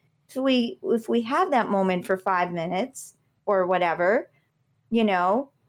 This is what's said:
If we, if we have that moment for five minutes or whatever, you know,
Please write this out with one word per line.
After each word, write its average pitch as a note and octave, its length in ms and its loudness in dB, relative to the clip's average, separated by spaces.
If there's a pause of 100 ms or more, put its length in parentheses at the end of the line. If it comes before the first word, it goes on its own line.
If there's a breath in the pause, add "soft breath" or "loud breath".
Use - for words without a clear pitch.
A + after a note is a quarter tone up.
(300)
If - 80 -10
we, B3+ 460 0
if A3+ 240 -2
we A#3 140 2
have D4 300 0
that A#3 180 0
moment F#3+ 380 0
for F#3+ 100 0
five F3+ 340 -2
minutes F3 600 -6 (320)
or F#3+ 220 2
whatever, F3+ 640 0 (580)
you A3+ 140 2
know, G3+ 480 0 (180)